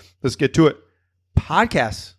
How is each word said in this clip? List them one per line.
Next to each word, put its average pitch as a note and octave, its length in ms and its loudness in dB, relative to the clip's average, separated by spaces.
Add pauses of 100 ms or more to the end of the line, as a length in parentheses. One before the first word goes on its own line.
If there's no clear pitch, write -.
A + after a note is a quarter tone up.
(220)
Let's B2 120 -4
get C3+ 200 -4
to D#3+ 120 4
it. C#3+ 120 0 (580)
Podcast D#3 840 -2